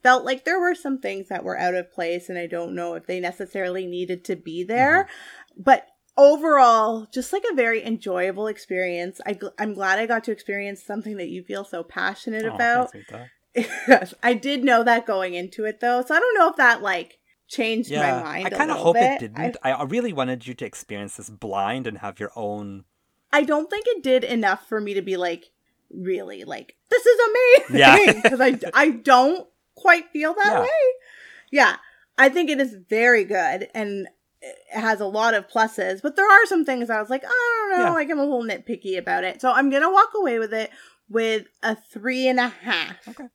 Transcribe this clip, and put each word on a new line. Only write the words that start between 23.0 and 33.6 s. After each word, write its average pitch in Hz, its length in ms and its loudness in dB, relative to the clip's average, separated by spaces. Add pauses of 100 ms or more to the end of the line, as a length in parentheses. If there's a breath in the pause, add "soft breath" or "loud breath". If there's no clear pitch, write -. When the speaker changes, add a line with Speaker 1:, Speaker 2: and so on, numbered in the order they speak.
Speaker 1:
I 294 100 2
don't 302 260 -2
think 427 180 -8
it 415 140 -2
did 254 220 2
enough 214 460 -2
for 220 100 -4
me 202 140 -6
to 196 80 -2
be, 185 160 -6
like, 175 280 -6 (440)
really, 190 560 -8
like, - 300 -14 (140)
"This 480 160 0
is 466 140 6
amazing!" 480 600 6
Speaker 2:
Yeah. 214 420 8
Speaker 1:
<laughs> - 80 4
'Cause 262 100 0
I, 262 180 4 (160)
I 294 180 4
don't 262 560 4 (280)
quite 349 360 2
feel 311 220 -4
that 403 200 2
Speaker 2:
Yeah. - 80 0
Speaker 1:
way. 494 80 -2 (840 loud breath)
Yeah, 247 240 4 (420 soft breath)
I 269 120 6
think 320 200 0
it 277 120 0
is 226 160 -4 (120)
very 226 360 4
good, 185 500 -2